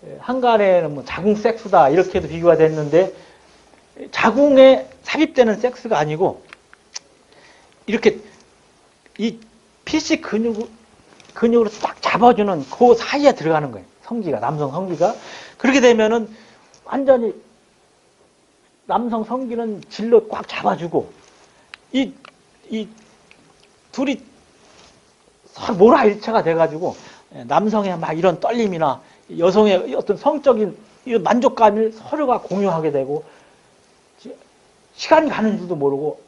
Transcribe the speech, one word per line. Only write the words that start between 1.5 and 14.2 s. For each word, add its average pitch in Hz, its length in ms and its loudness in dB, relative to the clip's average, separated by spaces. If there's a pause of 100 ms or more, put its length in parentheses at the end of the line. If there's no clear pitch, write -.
이렇게도 180 360 0
비교가 165 300 2
됐는데 156 560 2 (960)
자궁에 262 800 4 (160)
삽입되는 254 560 0
섹스가 233 360 -4
아니고 151 460 -2 (1400)
이렇게 226 320 -2 (1000)
이 208 200 -6 (460)
피씨 311 360 -4
근육, 226 480 -6 (680)
근육으로 233 360 2
딱 - 320 -10
잡아주는 196 680 2
그 240 260 4
사이에 277 400 2
들어가는 151 340 -2
거예요. 98 160 -16 (160)
성기가, 175 380 -6